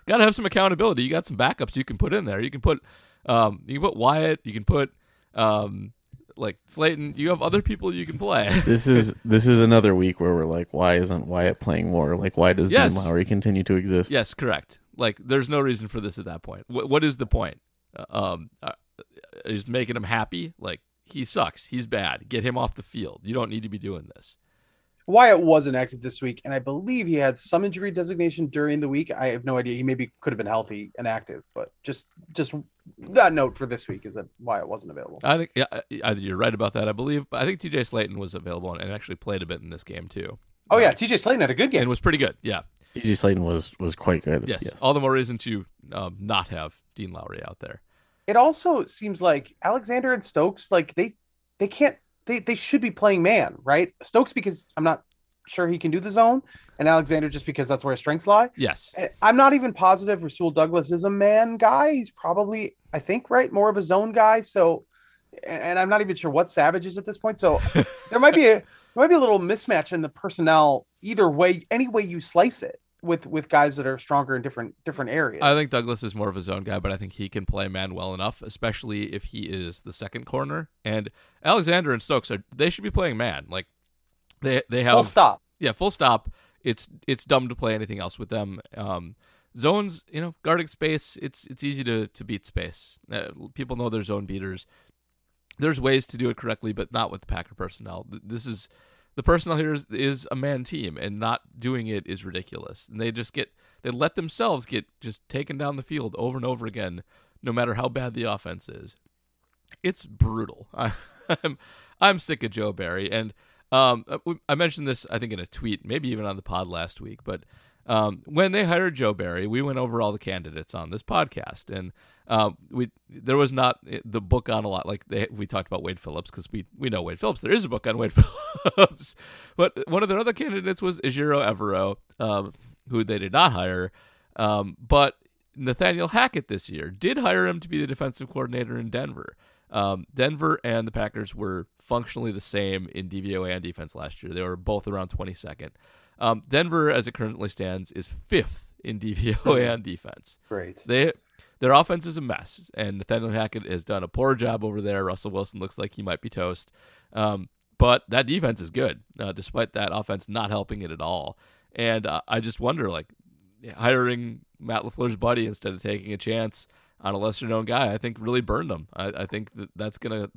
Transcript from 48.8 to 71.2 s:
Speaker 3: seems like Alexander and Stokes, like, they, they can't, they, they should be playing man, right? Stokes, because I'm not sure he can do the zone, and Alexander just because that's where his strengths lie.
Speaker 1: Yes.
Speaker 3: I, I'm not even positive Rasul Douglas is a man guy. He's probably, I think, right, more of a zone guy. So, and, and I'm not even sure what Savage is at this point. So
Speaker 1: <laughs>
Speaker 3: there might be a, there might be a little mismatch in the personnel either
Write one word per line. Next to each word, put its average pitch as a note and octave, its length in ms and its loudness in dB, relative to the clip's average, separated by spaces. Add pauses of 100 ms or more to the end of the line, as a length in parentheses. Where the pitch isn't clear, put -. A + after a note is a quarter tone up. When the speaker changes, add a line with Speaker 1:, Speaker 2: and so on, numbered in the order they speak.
Speaker 3:
seems G3 380 -8
like D3+ 420 2
Alexander A#3+ 480 0
and A3+ 100 -2
Stokes, - 480 -2
like, E3 260 2
they, G#3+ 180 -2 (420)
they G3+ 120 0
can't, C#4+ 280 2 (300)
they, A#3 140 -2
they A#3 140 -2
should - 280 0
be A#3 80 0
playing G3 320 4
man, F#3 420 4
right? D3+ 380 2
Stokes, - 320 2
because G3 420 -6
I'm D#3 80 0
not D#3+ 180 2 (460)
sure F3 200 -2
he F3 100 -2
can E3 120 -2
do E3+ 100 0
the G3 100 -6
zone, A3+ 320 6 (360)
and D3+ 100 2
Alexander D#3 400 4
just C#3+ 180 -8
because C3+ 220 -2
that's C3+ 160 0
where C#3 80 0
his B2 80 -4
strengths D#3 260 -2
lie. G#3+ 300 8
Speaker 1:
Yes. - 400 -4
Speaker 3:
I, F#3 140 -4 (120)
I'm A3 140 8
not C#4 160 10
even B3+ 200 2
positive F#3+ 500 4
Rasul E3 280 -2
Douglas D#3+ 420 2
is E3+ 120 0
a G3 60 0
man G#3+ 460 4
guy. C4 360 6
He's B3+ 180 -2
probably, G3+ 640 -2 (160)
I D#3 60 -2
think, G3 320 -4
right, B3+ 220 4
more G3+ 160 4
of G#3 80 2
a G3+ 60 0
zone F#3+ 300 2
guy. A3 280 6
So, F3 440 2 (640)
and, D3 160 -8
and F3 160 0
I'm F#3 100 2
not G#3 120 4
even F#3 160 -2
sure E3 140 -4
what D#3+ 200 4
Savage E3+ 360 4
is F#3+ 120 -10
at G3 80 -10
this G#3 120 -8
point. A3 220 -4
So E3 200 4 (240)
Speaker 1:
<laughs> - 260 -14
Speaker 3:
there A3+ 100 2
might D4 140 10
be D4+ 120 8
a, A3 80 10
there G3+ 100 0 (300)
might C4+ 140 8
be F4 60 8
a D#4+ 60 8
little G#3+ 200 6
mismatch F#3 520 0
in E3+ 100 -2
the D3+ 60 -4
personnel D#3 800 4 (160)
either G3+ 260 4